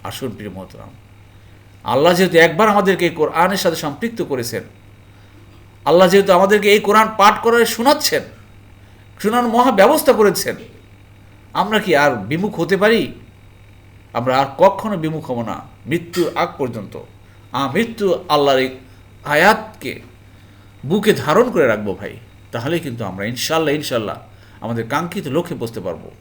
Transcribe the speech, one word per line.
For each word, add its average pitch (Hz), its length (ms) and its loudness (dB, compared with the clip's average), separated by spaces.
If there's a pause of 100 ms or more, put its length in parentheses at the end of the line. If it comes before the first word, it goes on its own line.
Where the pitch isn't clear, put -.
আসুন 107 340 -10
প্রিয় 104 180 -12
মোহতারাম, 95 360 -18 (920)
আল্লাহ 143 300 2
যেহেতু 170 240 2
একবার 165 320 4
আমাদেরকে 196 360 2
এই 160 140 -2
কোরআনের 185 440 0
সাথে 165 120 0
সম্পৃক্ত 170 440 -8 (120)
করেছেন, 117 320 -6 (1200)
আল্লাহ 175 220 6
যেহেতু 196 260 4
আমাদেরকে 196 420 4
এই 208 120 2
কোরআন 214 200 4 (100)
পাঠ 202 260 6
করে 233 220 2
শোনাচ্ছেন, 233 580 0 (960)
শোনার 240 260 0
মহা 247 240 4
ব্যবস্থা 247 420 6
করেছেন, 202 420 2 (1000)
আমরা 202 260 0
কি 196 160 -2
আর 143 160 4 (180)
বিমুখ 175 300 -4
হতে 165 180 0
পারি? 208 240 2 (1120)
আমরা 123 280 -2
আর 135 60 0 (100)
কখনো 190 400 0
বিমুখ 156 340 -6
হব 120 100 -6
না 104 140 -8 (300)
মৃত্যুর 170 500 -4
আগ 170 220 -2
পর্যন্ত। 113 360 -8 (580)
আ, 123 80 -4 (140)
মৃত্যু 208 320 -2 (240)
আল্লাহর 143 300 4
এই 131 100 -2 (560)
আয়াতকে 151 680 0 (920)
বুকে 202 280 0
ধারণ 180 380 2
করে 160 160 2
রাখবো 104 260 -2
ভাই, - 200 -10 (380)
তাহলেই 143 340 -4
কিন্তু 117 180 -10
আমরা 95 220 -8
ইনশাল্লাহ, 147 480 -2
ইনশাল্লাহ 120 440 -4 (440)
আমাদের 113 260 -6
কাঙ্ক্ষিত 165 400 -6
লক্ষ্যে 156 320 -4
পৌঁছতে 113 280 -8
পারবো। 87 220 -10 (120)